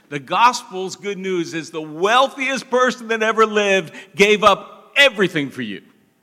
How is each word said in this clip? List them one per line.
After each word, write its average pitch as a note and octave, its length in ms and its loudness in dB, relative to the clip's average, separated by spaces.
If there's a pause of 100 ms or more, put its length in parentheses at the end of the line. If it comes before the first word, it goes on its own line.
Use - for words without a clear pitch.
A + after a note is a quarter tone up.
The D3 120 -10
gospel's F#3 760 -2
good G3+ 220 -8
news F3+ 360 -6
is D3+ 180 -10
the D#3+ 100 -8
wealthiest B3 880 0
person A#3+ 400 0
that A3+ 120 -2
ever A3 240 2
lived G3 480 0 (220)
gave G3+ 260 4
up - 540 0
everything G#3+ 540 2
for B2 120 -12
you. G#2 200 -10 (420)